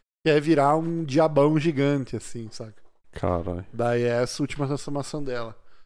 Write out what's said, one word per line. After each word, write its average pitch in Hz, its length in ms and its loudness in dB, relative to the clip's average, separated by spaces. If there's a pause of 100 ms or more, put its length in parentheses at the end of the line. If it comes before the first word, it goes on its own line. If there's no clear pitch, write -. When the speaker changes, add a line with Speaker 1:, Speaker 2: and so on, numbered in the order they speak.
(260)
Speaker 1:
que 156 80 4
é 151 80 6
virar 147 380 4
um 165 260 -2
diabão 151 540 4
gigante, 139 580 0
assim, 110 340 -10
saca? - 320 -14 (300)
Speaker 2:
Caralho. 90 580 -4
Speaker 1:
Daí 120 340 0
é 120 180 0
essa 123 200 -4
última 143 240 -4
transformação 143 560 -6
dela. 120 320 -6 (320)